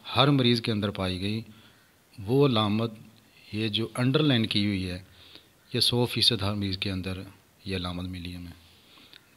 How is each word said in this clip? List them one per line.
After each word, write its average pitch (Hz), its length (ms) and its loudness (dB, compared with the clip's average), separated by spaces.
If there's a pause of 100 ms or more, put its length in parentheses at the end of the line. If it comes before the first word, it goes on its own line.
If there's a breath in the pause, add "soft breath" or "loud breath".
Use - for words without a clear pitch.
हर 135 240 4
मरीज़ 120 300 4
के 113 120 0
अंदर 101 180 0
पाई 92 280 -4
गई, 107 260 -4 (760 loud breath)
वो 127 240 4
अलामत 110 520 2 (580)
ये 110 140 -2
जो 107 280 -4
अंडरलाइन 131 480 4
की 101 200 0
हुई 101 180 0
है, 90 240 -8 (680 loud breath)
ये 120 60 -2
सौ 123 260 2
फ़ीसद 110 360 0
हर 101 120 0
मरीज़ 98 240 -4
के 98 120 -6
अंदर 92 360 -6 (400)
ये 95 80 -6
अलामत 90 360 -6
मिली 90 220 -10
हमें। 87 200 -14 (840 loud breath)